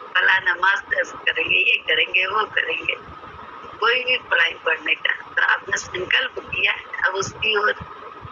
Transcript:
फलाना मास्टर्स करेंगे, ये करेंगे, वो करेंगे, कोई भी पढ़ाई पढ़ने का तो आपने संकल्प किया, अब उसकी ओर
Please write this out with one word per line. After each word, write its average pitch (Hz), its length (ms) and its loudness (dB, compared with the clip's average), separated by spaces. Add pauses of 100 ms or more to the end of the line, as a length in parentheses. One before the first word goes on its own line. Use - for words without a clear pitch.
(140)
फलाना 190 400 4
मास्टर्स 185 580 2
करेंगे, - 460 2
ये - 180 4
करेंगे, - 500 0
वो 208 180 2
करेंगे, - 500 -2 (840)
कोई 494 260 2
भी 494 120 2
पढ़ाई - 380 2
पढ़ने - 400 0
का - 180 -2
तो - 300 -2
आपने - 340 2
संकल्प - 600 0
किया, 196 340 -2 (360)
अब 190 60 -2
उसकी 196 420 0
ओर 208 160 2 (600)